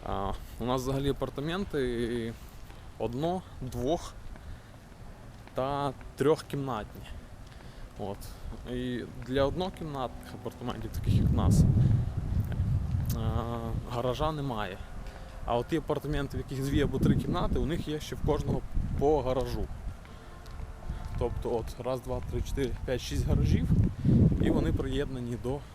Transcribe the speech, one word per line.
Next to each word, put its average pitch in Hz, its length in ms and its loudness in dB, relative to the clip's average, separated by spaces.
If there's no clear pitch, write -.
А, 98 260 -2
у 113 60 -4
нас 127 180 0
взагалі 139 280 0
апартаменти 127 1200 -2
одно-, 143 440 -2
двох- 127 520 -2
та 139 380 0
трьохкімнатні. 135 840 0
От. 101 200 -6
І 123 300 -4
для 135 180 4
однокімнатних 147 920 -4
апартаментів, 110 560 -6
таких - 240 2
як - 140 6
в - 60 4
нас, 98 300 6
а, 113 420 0
гаража 123 420 0
немає. 110 460 -2
А 120 120 2
от 120 100 2
ті 165 100 0
апартаменти, 143 600 -2
в - 40 -2
яких 135 260 -2
дві 143 160 4
або - 160 2
три 147 180 6
кімнати, - 420 2
у - 80 2
них 160 220 0
є 151 120 -2
ще - 160 -6
в - 100 0
кожного 131 340 2
по 143 240 6
гаражу. 123 440 0
Тобто 120 380 0
от 113 300 -4
раз, 127 140 -2
два, 123 200 -4
три, 120 120 -2
чотири, 127 280 0
п'ять, 127 140 0
шість 135 260 0
гаражів, - 420 4
і - 80 6
вони - 220 4
приєднані 135 680 0
до 131 160 -2